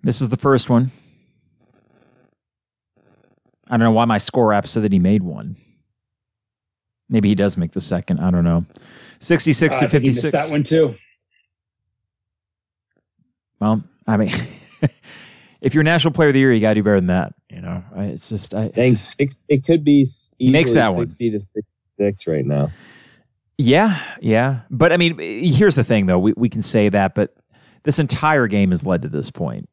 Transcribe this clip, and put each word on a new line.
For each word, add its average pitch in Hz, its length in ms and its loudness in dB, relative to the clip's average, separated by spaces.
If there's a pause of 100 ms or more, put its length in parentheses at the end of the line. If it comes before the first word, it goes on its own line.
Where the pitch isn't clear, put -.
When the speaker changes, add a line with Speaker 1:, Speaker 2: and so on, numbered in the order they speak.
Speaker 1:
This - 180 -2
is 131 80 -2
the 120 80 -2
first 135 320 2
one. 127 220 2 (2750)
I 120 80 -2
don't 113 80 4
know 113 60 4
why 113 140 4
my 113 120 2
score 110 340 0
app 101 160 0
said 113 160 -4
that 104 80 0
he 95 80 4
made 95 240 2
one. 76 320 -12 (1500)
Maybe 104 220 0
he 104 60 2
does 98 220 0
make 85 140 -4
the - 100 -6
second. 87 380 -4
I 90 120 0
don't 87 120 2
know. 85 220 0 (540)
Sixty-six 160 560 0
Speaker 2:
Uh, - 60 -2
Speaker 1:
to - 40 0
Speaker 2:
I - 40 -4
think 139 140 0
he 135 60 2
missed 123 140 -2
Speaker 1:
fifty-six. 156 240 -2
Speaker 2:
that 160 40 -8
one 147 120 -2
too. 147 320 0 (2750)
Speaker 1:
Well, 107 240 -2 (240)
I 110 100 0
mean, 104 140 -2 (500)
<laughs> - 800 -10
if 127 120 0
you're 156 100 2
National 165 300 2
Player 156 160 4
of 139 40 2
the 135 60 4
Year, 135 140 4
you 110 80 2
gotta 107 140 2
do 107 80 0
better 101 140 2
than 90 100 0
that. 90 260 -2 (160)
You 87 120 -16
know, 90 220 -10 (120)
I, 98 100 -8
it's - 240 -12
just, - 240 -10
I 107 160 -6
Speaker 3:
Dang, 123 260 2
six, - 400 -4 (120)
it 139 180 0
could 165 180 0
be 143 200 4
s-, - 340 -8
Speaker 1:
He 127 140 0
makes 147 180 2
Speaker 3:
easily 117 120 4
Speaker 1:
that 110 80 2
one. 90 200 -2
Speaker 3:
sixty 117 220 -6
to 104 80 -6
sixty-six - 880 -8
right 76 180 -4
now. 71 260 -2 (840)
Speaker 1:
Yeah, 156 440 2 (200)
yeah. 123 480 0
But, 156 240 2
I 175 40 0
mean, 170 220 0
here's 135 560 2
the 131 80 2
thing, 107 220 0
though. 90 140 2
We, 104 180 2
we 117 100 -2
can 107 140 -6
say 104 260 0
that, 95 260 0
but - 220 -4 (480)
this 147 160 -2
entire 151 480 0
game 98 240 2
has 85 140 -2
led 90 160 -2
to 65 80 -10
this 71 200 -6
point 55 440 -10